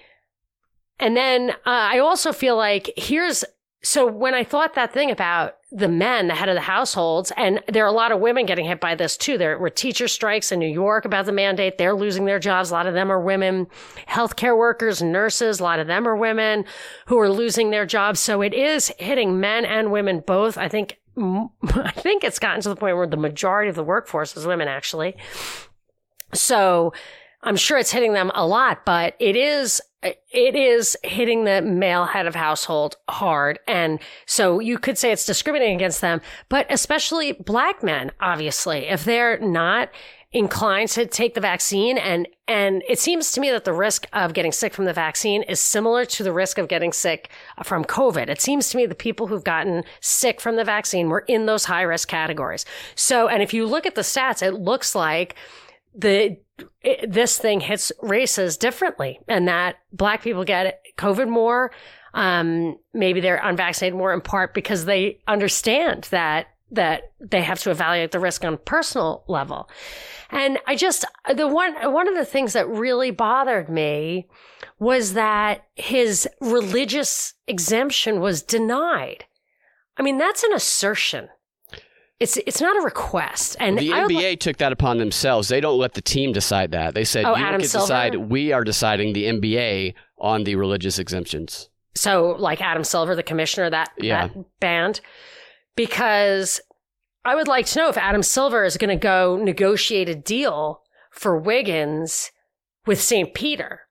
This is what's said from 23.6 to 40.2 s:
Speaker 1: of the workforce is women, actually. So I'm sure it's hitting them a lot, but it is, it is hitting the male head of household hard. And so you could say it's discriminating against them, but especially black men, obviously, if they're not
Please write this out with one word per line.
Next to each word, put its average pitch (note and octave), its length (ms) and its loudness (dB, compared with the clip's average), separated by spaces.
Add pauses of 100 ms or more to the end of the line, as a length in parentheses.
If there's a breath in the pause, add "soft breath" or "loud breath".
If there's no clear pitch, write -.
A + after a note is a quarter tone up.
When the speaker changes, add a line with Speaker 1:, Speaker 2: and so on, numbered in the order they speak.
Speaker 1:
of E3+ 60 -6
the D#3+ 80 -4
workforce E3 520 -2
is D#3+ 120 -6
women, E3+ 200 -2
actually. D#3 500 -6 (1160 loud breath)
So F3+ 600 4 (500 loud breath)
I'm G#3+ 120 0
sure C#4+ 220 2
it's B3 140 2
hitting A#3 220 2
them F#3+ 200 2
a F#3 120 0
lot, G#3+ 400 2
but E3+ 340 2
it G3+ 160 4
is, C#4 460 0 (200)
it A#3+ 540 0
is A#3+ 480 4
hitting A3+ 400 0
the G3 180 4
male F3 440 2
head F3+ 200 -2
of E3 100 -4
household D#3 600 0 (140)
hard. D3+ 580 0
And E3 320 0 (260 loud breath)
so F#3+ 340 2
you A3+ 180 -2
could - 200 -2
say A#3+ 140 2
it's - 140 -2
discriminating A#3+ 500 0
against F3+ 240 -2
them, E3+ 220 0 (260 loud breath)
but C4+ 220 0
especially D4 640 0
black B3+ 500 -2
men, C#3+ 280 -2 (100)
obviously, D#3 640 -2
if E3+ 160 -2
they're A#3 360 2
not F#3 500 0 (420 loud breath)